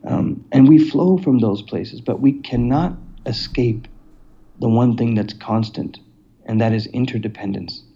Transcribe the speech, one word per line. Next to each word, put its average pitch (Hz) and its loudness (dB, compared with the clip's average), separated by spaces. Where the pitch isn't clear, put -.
Um, - -4
and 135 8
we 156 10
flow 175 2
from 127 2
those 107 0
places, - -10
but 123 -6
we 139 4
cannot 131 -2
escape 120 -4
the 117 -2
one 117 4
thing 117 -2
that's 104 -2
constant, - -6
and 110 -2
that 113 2
is 110 -2
interdependence. 107 -6